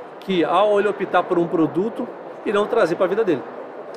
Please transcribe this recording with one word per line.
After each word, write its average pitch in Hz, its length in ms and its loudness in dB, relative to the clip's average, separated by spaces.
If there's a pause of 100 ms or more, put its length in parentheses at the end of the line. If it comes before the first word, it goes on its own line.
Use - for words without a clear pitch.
(220)
que, 185 220 0
ao 202 360 4
ele 202 100 2
optar 190 320 0
por 175 160 0
um 170 100 2
produto, 185 600 0 (360)
irão 202 220 2
trazer 202 300 2
pra 196 100 2
vida 202 180 0
dele. 160 200 0 (540)